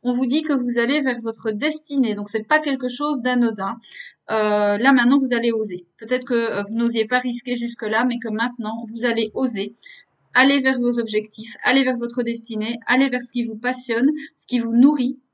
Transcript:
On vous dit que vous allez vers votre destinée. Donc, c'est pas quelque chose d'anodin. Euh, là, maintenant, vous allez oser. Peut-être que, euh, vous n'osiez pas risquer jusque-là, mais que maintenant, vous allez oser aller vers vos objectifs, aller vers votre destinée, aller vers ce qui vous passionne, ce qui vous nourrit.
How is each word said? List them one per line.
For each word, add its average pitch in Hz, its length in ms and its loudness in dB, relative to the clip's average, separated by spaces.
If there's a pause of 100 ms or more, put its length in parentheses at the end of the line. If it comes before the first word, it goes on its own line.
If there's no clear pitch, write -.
On 247 100 0
vous 254 140 0
dit 285 160 2
que 302 100 -2
vous 247 280 0
allez 269 200 2
vers 247 200 -2
votre 220 320 -4
destinée. 269 640 0
Donc, 208 120 -8
c'est 214 140 -4
pas 302 160 2
quelque 269 300 -2
chose 285 320 -2
d'anodin. 226 580 0 (540)
Euh, 208 440 2
là, 254 160 4
maintenant, 262 280 6
vous 247 140 0
allez 233 180 0
oser. 208 340 -6 (120)
Peut-être 254 260 -4
que, 247 100 -4
euh, 226 300 -2
vous 202 100 -10
n'osiez 233 320 0
pas 247 120 0
risquer 240 360 -4
jusque-là, 233 500 -2
mais 240 140 0
que 233 100 -6
maintenant, 226 600 -4
vous 226 160 -8
allez 226 300 0
oser 233 380 -2 (600)
aller 277 240 4
vers 262 220 2
vos 240 180 0
objectifs, 214 640 -4
aller 262 220 4
vers 247 120 0
votre 233 260 -4
destinée, 233 640 -4
aller 262 220 4
vers 240 140 -2
ce - 100 -16
qui 240 120 -2
vous 220 120 -6
passionne, 247 540 0 (260)
ce - 120 -20
qui 247 100 0
vous 233 160 -2
nourrit. 262 440 6 (160)